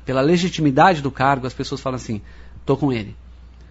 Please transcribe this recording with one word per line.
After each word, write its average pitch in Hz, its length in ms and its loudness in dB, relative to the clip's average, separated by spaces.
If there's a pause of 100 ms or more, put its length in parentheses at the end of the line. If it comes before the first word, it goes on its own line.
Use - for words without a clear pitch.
pela 131 160 0
legitimidade 160 800 4
do 135 80 -2
cargo, 131 380 0
as 120 60 -10
pessoas 135 280 -8
falam 131 140 -4
assim, 120 260 -8 (440)
"Tô 135 120 2
com 139 160 2
ele. 110 220 -6 (560)